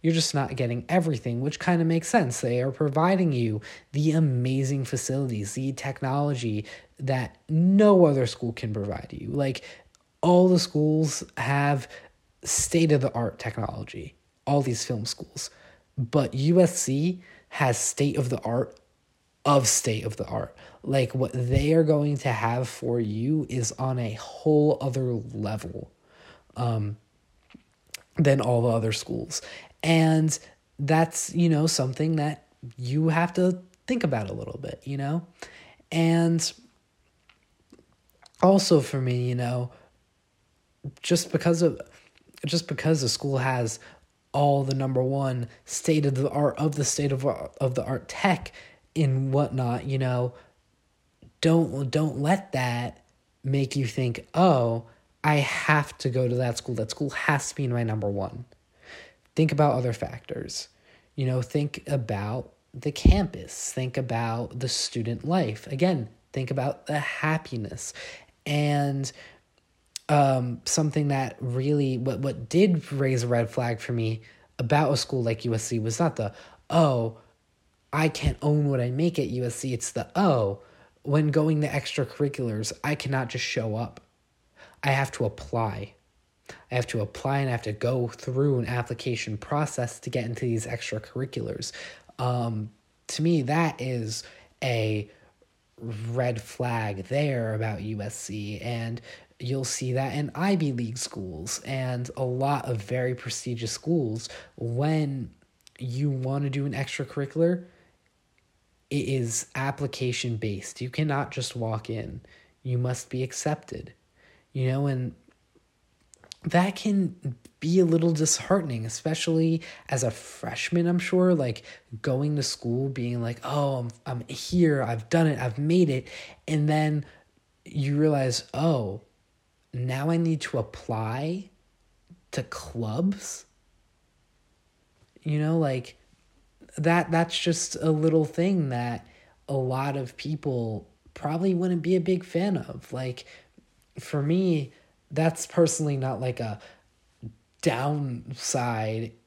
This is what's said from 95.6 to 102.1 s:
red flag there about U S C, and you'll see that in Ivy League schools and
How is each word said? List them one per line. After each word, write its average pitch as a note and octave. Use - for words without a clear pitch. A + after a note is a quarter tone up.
red B2
flag A2
there B2+
about G#2+
U G#2+
S G2+
C, G#2
and A#2
you'll C3
see B2+
that C3+
in D3
Ivy E3
League A#2+
schools F#2+
and B2+